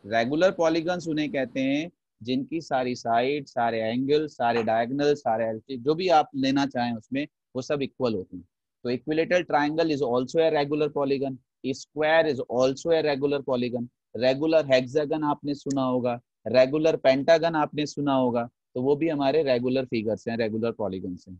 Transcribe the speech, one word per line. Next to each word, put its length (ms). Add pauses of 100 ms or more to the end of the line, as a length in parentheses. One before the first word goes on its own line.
Regular 480
polygons 560
उन्हें 240
कहते 300
हैं 280 (300)
जिनकी 400
सारी 360
साइड, 500
सारे 360
एंगल, 460
सारे 340
डायगोनल, 520
सारे 300
एल्टी-, 400
जो 100
भी 160
आप 260
लेना 300
चाहें 280
उसमें 320 (300)
वो 60
सब 200
equal 320
होते 220
हैं। 80 (400)
तो 60
equilateral 560
triangle 440
is 120
also 380
a 100
regular 400
polygon, 440 (400)
square 520
is 140
also 500
a 120
regular 400
polygon। 460 (280)
Regular 560
hexagon 520
आपने 300
सुना 280
होगा, 360 (280)
Regular 500
pentagon 600
आपने 300
सुना 280
होगा, 300 (300)
तो 80
वो 140
भी 120
हमारे 340
regular 440
figures 420
हैं, 80
regular 360
polygons 560
हैं। 120